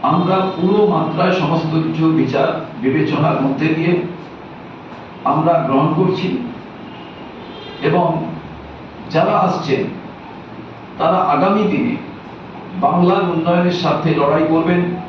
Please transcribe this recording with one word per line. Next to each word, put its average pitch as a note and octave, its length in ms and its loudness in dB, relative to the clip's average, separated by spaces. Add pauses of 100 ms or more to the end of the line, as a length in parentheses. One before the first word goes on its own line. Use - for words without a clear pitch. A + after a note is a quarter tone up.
(100)
আমরা F3 260 2 (200)
পুরো F#3+ 240 4 (140)
মাত্রায় D#3+ 460 2
সমস্ত D#3+ 320 0 (120)
কিছু D#3+ 200 0 (160)
বিচার C3 280 2 (340)
বিবেচনার D3+ 640 2
মধ্যে D3 300 0
দিয়ে E3 180 2 (1300)
আমরা D#3 280 2 (140)
গ্রহণ C3+ 220 2 (100)
করছি। F#3 300 2 (1600)
এবং - 180 2 (1040)
যারা E3 240 2 (120)
আসছেন, D#3 360 0 (1160)
তারা - 200 2 (160)
আগামী G3+ 280 4 (100)
দিনে - 220 0 (840)
বাংলার F3+ 520 4
উন্নয়নের F3 480 2
স্বার্থে D3+ 300 2 (100)
লড়াই D3+ 320 4
করবেন F3 280 4 (280)